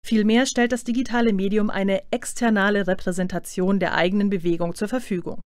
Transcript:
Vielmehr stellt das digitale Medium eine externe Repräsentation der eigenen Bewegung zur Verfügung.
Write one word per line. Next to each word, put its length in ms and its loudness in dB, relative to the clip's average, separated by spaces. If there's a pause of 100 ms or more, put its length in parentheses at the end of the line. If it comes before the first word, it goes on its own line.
Vielmehr 400 4
stellt 260 0
das 120 -4
digitale 500 0
Medium 360 0
eine 320 0 (100)
externe 760 0
Repräsentation 920 0
der 160 0
eigenen 340 2
Bewegung 460 0
zur 120 -4
Verfügung. 640 -4